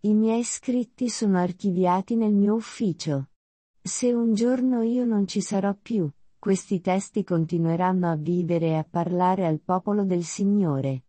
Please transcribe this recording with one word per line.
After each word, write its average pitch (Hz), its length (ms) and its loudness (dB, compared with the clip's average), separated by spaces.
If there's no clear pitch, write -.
I 208 120 2
miei 220 300 2
scritti 247 640 -4
sono 202 300 0
archiviati 180 760 0
nel 220 180 2
mio 202 220 4
ufficio. 160 760 -4
Se 247 280 -2
un 233 180 2
giorno 247 480 2
io 240 240 0
non 214 220 0
ci 196 160 -2
sarò 196 320 -2
più, 190 360 -4
questi 196 420 -2
testi 190 420 -2
continueranno 170 880 0
a 160 60 0
vivere 165 520 0
e 160 80 0
a 156 120 -2
parlare 180 560 0
al 156 160 0
popolo 196 460 -2
del 175 180 0
Signore. 156 840 0